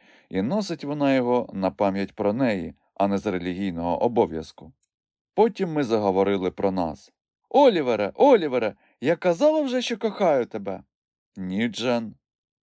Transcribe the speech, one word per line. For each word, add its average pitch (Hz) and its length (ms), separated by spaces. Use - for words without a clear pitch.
і 92 140
носить 175 420
вона 143 300
його 123 380
на 95 180
пам'ять 98 420
про 104 200
неї, 104 420
а 101 140
не 101 100
з 98 80
релігійного 87 760
обов'язку. 95 720
Потім 196 380
ми 147 120
заговорили 98 680
про 98 200
нас. 90 420
"Олівере, 143 680
Олівере, 151 600
я 165 160
казала 285 440
вже, 254 220
що 233 160
кохаю 175 480
тебе?" 98 360
"Ні, 95 320
Джен". 113 460